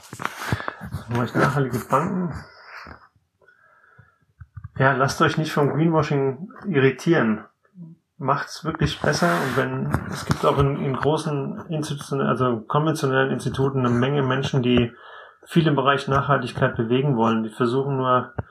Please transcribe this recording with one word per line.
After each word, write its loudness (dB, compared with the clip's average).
Im -4
Bereich -2
nachhaltige 2
Banken. -2
Ja, 4
lasst 0
euch 4
nicht -2
vom 2
Greenwashing 2
irritieren. 2
Macht's -4
wirklich -2
besser. 2
Und -4
wenn, -2
es -8
gibt -2
auch 4
in, 2
in -2
großen -2
Institutionen, -4
also 0
konventionellen 0
Instituten -2
eine 2
Menge 2
Menschen, 0
die 4
viel 2
im 2
Bereich 2
Nachhaltigkeit 0
bewegen 2
wollen. 2
Die -6
versuchen 0
nur, 0